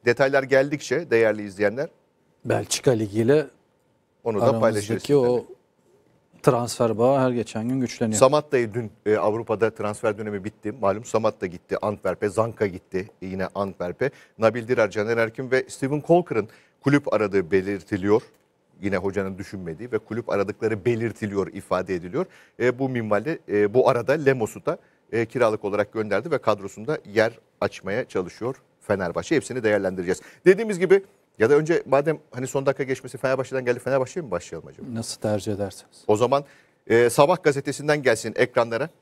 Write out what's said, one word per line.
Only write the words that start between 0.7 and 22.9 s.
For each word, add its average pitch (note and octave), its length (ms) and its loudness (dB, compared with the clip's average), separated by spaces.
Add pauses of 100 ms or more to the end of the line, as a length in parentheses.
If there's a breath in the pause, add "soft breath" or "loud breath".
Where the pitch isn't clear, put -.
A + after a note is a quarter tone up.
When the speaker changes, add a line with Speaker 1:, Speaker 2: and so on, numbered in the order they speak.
Speaker 1:
değerli A2 320 4
izleyenler. G#2 460 -2 (560)
Speaker 2:
Belçika A2 460 0
Ligi G#2+ 300 0
ile C#3 260 4 (800)
Speaker 1:
Onu G#2+ 160 -2
da A2 40 2
Speaker 2:
aramızdaki A2+ 160 4
Speaker 1:
paylaşırız G#2+ 500 0
Speaker 2:
o B2 260 4
Speaker 1:
tabii. - 200 -8 (880)
Speaker 2:
transfer A#2+ 560 2
bağı C3 220 4
her C3 100 2
geçen A#2 380 -4
gün C3 120 -2
güçleniyor. A#2 380 -2
Speaker 1:
Samatta'yı C3 560 4
dün, A2+ 160 -6 (160)
e, G#2+ 100 4
Avrupa'da G#2+ 580 0
transfer G#2 440 -4
dönemi G#2 260 -8
bitti. G#2 280 -8
Malum G#2+ 320 -2
Samatta A2 420 -2
gitti F2+ 360 -8
Antwerp'e, G2+ 460 -4
Zanka A2 380 -2
gitti F#2 420 -8 (140)
yine F#2+ 320 -6
Antwerp'e. F#2+ 560 -4 (280 loud breath)
Nabil A2 300 0
Dirar, A2+ 220 2
Caner A2 260 -2
Erkin A2+ 340 -2
ve C3 180 0
Steven C#3+ 380 -4
Colker'ın D3 420 2 (320 soft breath)
kulüp C#3+ 340 2
aradığı G2 360 0
belirtiliyor. G2 720 0 (600)
Yine G2 140 -2
hocanın F#2+ 420 -4
düşünmediği F#2+ 540 -12
ve A2 60 -2
kulüp A2+ 320 -6
aradıkları G2+ 540 -2
belirtiliyor, G#2+ 680 -2
ifade F#2 420 -4
ediliyor. F#2 320 -6 (340 soft breath)
E, B2 180 0
bu C3+ 100 -2
minvalde, A2+ 500 -2 (100)